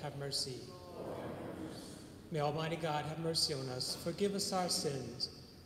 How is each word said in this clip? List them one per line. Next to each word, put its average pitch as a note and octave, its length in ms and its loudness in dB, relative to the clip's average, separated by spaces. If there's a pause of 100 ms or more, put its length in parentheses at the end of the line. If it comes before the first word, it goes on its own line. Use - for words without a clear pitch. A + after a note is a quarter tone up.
have C#3+ 160 -2
mercy. C3+ 380 0 (1700)
May D#3 100 4
Almighty D#3+ 340 4
God D3+ 300 2
have D#3 120 -2
mercy E3 380 4
on C3 140 0
us, B2+ 340 0
forgive G3 320 2
us F#3+ 180 2
our F3+ 160 4
sins, B2+ 600 2 (360)